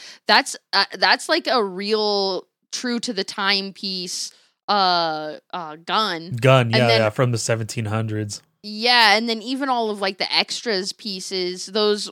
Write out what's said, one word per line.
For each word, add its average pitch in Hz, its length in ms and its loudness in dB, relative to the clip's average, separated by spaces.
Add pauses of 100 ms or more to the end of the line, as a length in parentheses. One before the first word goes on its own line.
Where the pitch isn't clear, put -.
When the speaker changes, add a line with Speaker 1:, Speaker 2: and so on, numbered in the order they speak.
(260)
Speaker 1:
That's, 233 300 2 (160)
uh, 196 120 2 (100)
that's, 196 340 2
like, 339 180 0
a 262 180 2
real 202 800 -2 (240)
true 240 300 -4
to 247 120 -6
the 190 120 -4
timepiece, 196 1040 -4 (380)
uh, 170 680 0 (160)
uh, 156 240 -10
gun. 180 640 -4
Speaker 2:
Gun, 127 280 6
Speaker 1:
And 113 80 0
Speaker 2:
yeah, 123 120 4
Speaker 1:
then 113 120 4
Speaker 2:
yeah, 107 100 4
from 123 220 0
the 113 60 -2
seventeen 113 480 -4
hundreds. 107 560 -4 (200)
Speaker 1:
Yeah, 214 540 4
and 226 120 0
then 226 120 -2
even 262 300 -4
all 233 180 0
of, 208 120 -4
like, 196 180 -4
the - 140 -4
extras 190 600 -2
pieces, 185 760 -8
those, 208 460 0